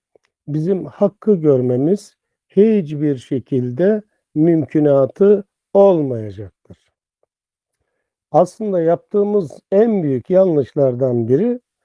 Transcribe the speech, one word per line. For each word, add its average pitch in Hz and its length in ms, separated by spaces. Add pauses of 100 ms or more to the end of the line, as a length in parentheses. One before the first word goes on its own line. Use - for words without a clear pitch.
(480)
bizim 160 380
hakkı - 500
görmemiz 139 800 (320)
hiçbir 151 680
şekilde 135 840 (340)
mümkünatı 156 1080 (300)
olmayacaktır. 123 1040 (1500)
Aslında 180 500
yaptığımız 202 800 (120)
en 202 320
büyük 135 260
yanlışlardan 135 1000
biri, 220 320 (260)